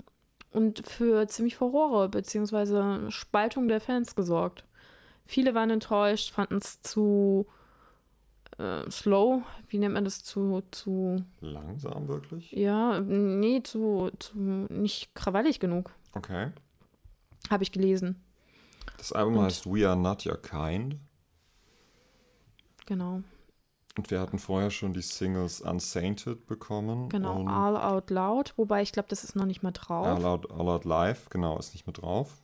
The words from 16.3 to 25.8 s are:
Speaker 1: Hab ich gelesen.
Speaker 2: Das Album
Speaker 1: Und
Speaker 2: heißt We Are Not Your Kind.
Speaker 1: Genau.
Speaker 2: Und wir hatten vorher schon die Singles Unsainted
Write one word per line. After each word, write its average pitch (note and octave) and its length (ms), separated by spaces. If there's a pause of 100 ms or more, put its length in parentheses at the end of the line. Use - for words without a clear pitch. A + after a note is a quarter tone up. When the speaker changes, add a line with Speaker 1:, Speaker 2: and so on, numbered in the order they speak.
Speaker 1:
Hab G3 120
ich G3 100
gelesen. F#3+ 500 (760)
Speaker 2:
Das - 160
Album A2 240
Speaker 1:
Und G#2 80
Speaker 2:
heißt F#2+ 260
We G2+ 160
Are F#2 100
Not F#2 280
Your D2+ 160
Kind. F2+ 540 (1900)
Speaker 1:
Genau. F#3 360 (760)
Speaker 2:
Und G2+ 140
wir F#2 80
hatten F#2 200
vorher G2 320
schon G2 220
die F2+ 80
Singles F#2 600
Unsainted F#2 840